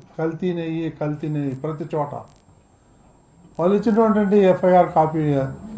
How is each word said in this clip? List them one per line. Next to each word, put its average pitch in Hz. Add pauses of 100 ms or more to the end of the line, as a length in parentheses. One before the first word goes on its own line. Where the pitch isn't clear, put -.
(180)
కల్తీ 160
నెయ్యి, 165
కల్తీ 151
నెయ్యి 143
ప్రతి 151 (120)
చోట. 143 (1500)
వాళ్ళు 190
ఇచ్చినటువంటి 208
ఎఫ్ఐఆర్ 180
కాపీ, 156
ఆ, 135 (320)